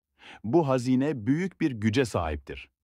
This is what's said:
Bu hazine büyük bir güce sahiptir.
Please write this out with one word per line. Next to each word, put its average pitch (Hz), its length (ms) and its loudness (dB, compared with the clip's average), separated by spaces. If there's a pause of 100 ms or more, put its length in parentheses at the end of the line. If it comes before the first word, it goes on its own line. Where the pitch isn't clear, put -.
(440)
Bu 139 240 2
hazine 127 600 0
büyük 165 340 0
bir 156 100 0
güce 110 340 2
sahiptir. 78 640 -6 (140)